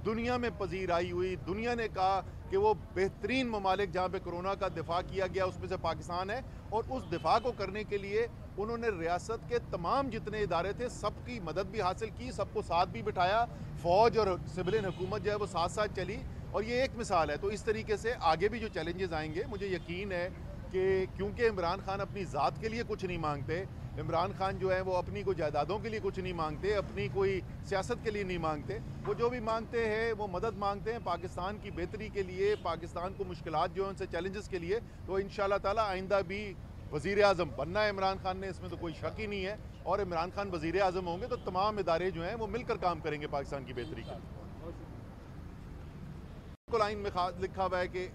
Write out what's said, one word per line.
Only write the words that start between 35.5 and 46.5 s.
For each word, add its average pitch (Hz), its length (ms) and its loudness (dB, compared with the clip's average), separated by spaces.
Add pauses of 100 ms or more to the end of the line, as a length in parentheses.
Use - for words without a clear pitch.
ताला 208 280 2
आइंदा 190 360 4
भी 196 180 -4 (500)
वज़ीर 190 320 4
आज़म 175 340 6
बनना 170 240 0
है 208 80 4
इमरान 190 280 2
खान 185 200 -2
ने, 190 100 -6
इसमें 180 220 -8
तो 175 80 -6
कोई 170 160 -2
शक 160 240 -4
ही 190 80 -4
नहीं 202 180 -2
है, 208 140 -4 (260)
और 196 160 2
इमरान 175 320 0
खान 202 180 -2
वज़ीर 165 320 2
आज़म 185 240 4
होंगे 175 220 -2
तो 240 160 -2
तमाम 202 360 2
इदारे 175 320 2
जो 165 100 -4
हैं 190 140 -2
वो 226 120 -2
मिलकर 233 320 -2
काम 170 200 2
करेंगे 151 280 -2
पाकिस्तान 143 360 -4
की 127 100 -10
बेहतरी 117 280 -6
के - 80 -10
लिए। - 320 -10 (2250)